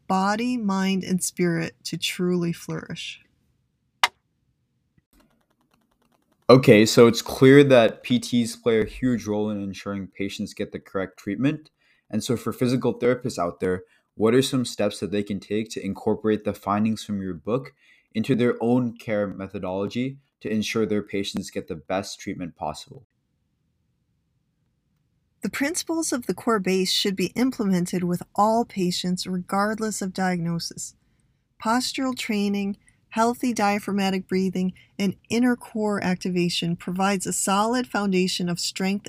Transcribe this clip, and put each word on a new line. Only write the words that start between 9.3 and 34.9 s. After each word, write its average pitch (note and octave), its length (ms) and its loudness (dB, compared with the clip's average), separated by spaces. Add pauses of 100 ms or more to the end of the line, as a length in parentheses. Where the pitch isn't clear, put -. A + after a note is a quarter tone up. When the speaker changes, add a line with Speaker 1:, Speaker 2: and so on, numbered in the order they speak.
Speaker 2:
in G#2 100 -6
ensuring G2 460 -8
patients G2 460 -8
get - 180 -8
the F#2+ 80 -10
correct - 400 -8
treatment. B2+ 500 -4 (400)
And G#2+ 140 -4
so A#2+ 120 -2
for A2 160 -4
physical B2 460 -2
therapists B2 400 -2
out F2 220 -4
there, F#2 240 -2 (320)
what A2 180 2
are C3 80 6
some C3 240 -2
steps G#2 360 -4
that F#2+ 100 -6
they G#2 120 0
can G2+ 160 -6
take G#2+ 320 -4
to - 140 -10
incorporate G#2+ 600 -2
the G#2 80 -2
findings G#2+ 500 -2
from G2+ 180 -6
your F#2 120 -6
book A2+ 400 -6 (400)
into A2 200 -2
their A#2+ 280 2
own A#2+ 360 2
care G#2 300 -4
methodology G2 920 -6 (220)
to - 100 -10
ensure A2 360 0
their G#2 160 0
patients G2 480 -6
get - 180 -10
the F#2 80 -10
best F#2 440 -6
treatment F#2 360 -10
possible? - 520 -12 (2250)
Speaker 1:
The G#3+ 80 -4
principles D#4+ 640 -4
of B3+ 140 -4
the F#3+ 60 -2
core A3 260 0
base F#3 320 0
should G3+ 240 0
be A#3+ 200 -2
implemented F#3+ 680 0
with F3 200 -2 (120)
all A3 300 2
patients F3+ 600 -4
regardless G3+ 760 -4
of F#3+ 120 -6
diagnosis. E3+ 840 -4 (680)
Postural B3+ 540 -2
training, G3+ 600 -2 (320)
healthy A#3+ 440 0
diaphragmatic G3+ 720 0
breathing, F#3 460 0 (240)